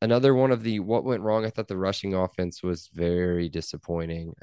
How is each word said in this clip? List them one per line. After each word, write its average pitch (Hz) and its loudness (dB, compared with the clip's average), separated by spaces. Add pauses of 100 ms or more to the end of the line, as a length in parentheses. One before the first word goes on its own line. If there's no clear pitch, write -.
another 127 6
one 131 4
of 117 0
the 110 -2
what 107 0
went 120 -2
wrong, 110 0
I 110 -4
thought 110 -6
the 95 -4
rushing 98 -2
offense 92 -2
was 90 -4
very 87 0
disappointing. 82 -8